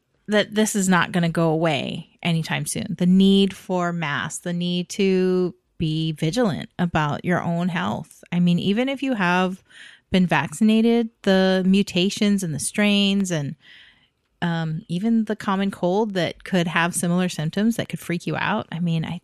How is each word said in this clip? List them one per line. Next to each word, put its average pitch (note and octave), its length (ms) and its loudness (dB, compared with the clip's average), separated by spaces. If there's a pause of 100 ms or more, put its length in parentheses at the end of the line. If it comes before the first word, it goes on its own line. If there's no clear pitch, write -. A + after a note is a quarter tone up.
(280)
that G#3 280 2
this G#3+ 200 0
is F#3 140 0
not F3+ 220 4
gonna E3+ 180 2
go E3 200 2
away D#3 600 -2 (140)
anytime D#3+ 420 -2
soon. - 320 -6
The F3 80 0
need F#3+ 500 6
for F3 380 -4
masks, D3+ 460 -4
the F3 140 -6
need F3 360 -2
to F#3 640 2 (240)
be D#3+ 360 -2
vigilant D#3+ 560 -2 (100)
about E3 440 0
your F3+ 180 0
own E3+ 280 -2
health. F3+ 640 -6
I F3 80 0
mean, F3 200 4
even A#3 300 0
if C#4 140 -6
you C4+ 100 0
have F#3 500 0 (460)
been F#3 160 2
vaccinated, A3 840 2 (140)
the F#3+ 420 4
mutations G3 760 2
and D#3+ 120 -4
the B2 40 -4
strains G3+ 720 0
and, D3+ 260 -4 (840)
um, E3 460 -2
even A3 380 0
the G#3+ 100 -4
common G3 360 -2
cold G3 420 0
that E3+ 300 -4
could F3 240 0
have E3+ 280 0
similar F3+ 340 0
symptoms G3+ 460 -2
that - 140 -6
could E3 100 -8
freak F3 280 -6
you D#3 100 -4
out. G3 340 -2
I E3 80 -8
mean, E3 260 -2
I E3+ 180 -8